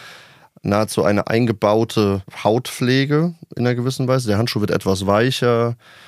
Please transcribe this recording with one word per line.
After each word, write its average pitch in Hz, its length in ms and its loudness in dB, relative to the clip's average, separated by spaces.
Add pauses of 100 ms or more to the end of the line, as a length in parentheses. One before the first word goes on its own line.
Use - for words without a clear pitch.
(640)
nahezu 101 400 0
eine 101 240 2
eingebaute 107 960 2 (220)
Hautpflege 135 880 0 (220)
in 120 100 -2
einer 123 80 2
gewissen 127 340 -2
Weise. 127 200 0
Der 104 100 2
Handschuh 113 220 0
wird 104 100 -2
etwas 95 380 -2
weicher. 117 680 0 (320)